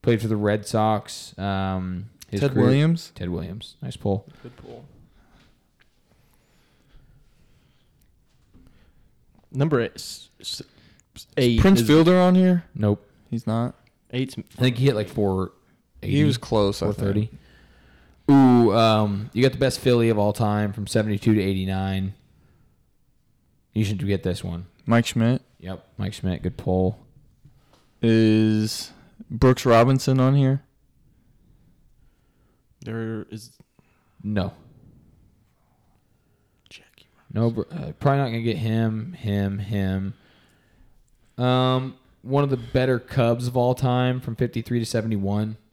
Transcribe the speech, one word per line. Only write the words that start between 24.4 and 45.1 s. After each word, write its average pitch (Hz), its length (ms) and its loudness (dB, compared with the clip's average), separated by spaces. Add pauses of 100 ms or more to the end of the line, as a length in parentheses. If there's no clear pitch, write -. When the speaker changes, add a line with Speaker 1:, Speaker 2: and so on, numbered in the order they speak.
Speaker 1:
one. 90 220 -10 (200)
Speaker 2:
Mike 113 200 2
Schmidt? 117 360 0 (180)
Speaker 1:
Yep, 92 260 -14 (120)
Mike 98 160 -6
Schmidt. 92 300 -6
Good 92 140 -6
pull. 92 420 -2 (1000)
Speaker 2:
Is 110 920 2 (380)
Brooks 127 360 2
Robinson 131 540 4
on 131 160 4
here? 139 280 2 (2250)
Speaker 3:
There 113 480 -8
is 107 220 -16 (720)
Speaker 1:
No. 101 300 -4 (2250)
Speaker 3:
Jackie - 380 -20 (260)
Speaker 1:
No, 113 160 0
Speaker 3:
Robinson. 117 300 -6
Speaker 1:
br-, 147 100 -10
uh, - 100 -12
probably 139 200 2
not 139 60 0
gonna 117 160 -6
get 117 160 -2
him, 113 560 -2
him, 101 460 -4
him. 98 540 -4 (1200)
Um, 127 580 0 (260)
one 139 220 0
of 143 60 0
the 131 80 0
better 127 420 -2
Cubs 120 480 -2
of 123 100 -6
all 123 180 2
time 127 440 0
from 120 160 -10
fifty-three 120 440 -4
to 113 60 -2
seventy-one. 107 720 -4 (160)